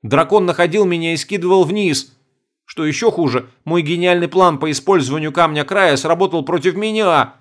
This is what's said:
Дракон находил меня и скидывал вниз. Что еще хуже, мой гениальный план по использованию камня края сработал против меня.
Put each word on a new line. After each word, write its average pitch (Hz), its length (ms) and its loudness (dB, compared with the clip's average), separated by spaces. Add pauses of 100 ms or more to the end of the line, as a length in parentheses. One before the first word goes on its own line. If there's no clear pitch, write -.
Дракон 160 440 2
находил 175 400 0
меня 165 260 -2
и 165 60 -4
скидывал 185 460 0
вниз. 175 500 -2 (500)
Что - 220 -6
еще 151 240 0
хуже, 139 380 -2 (180)
мой 170 160 0
гениальный 175 460 0
план 170 300 2
по 156 120 -4
использованию 151 640 0
камня 151 320 0
края 185 320 2
сработал 165 480 -2
против 165 320 -2
меня. 208 640 0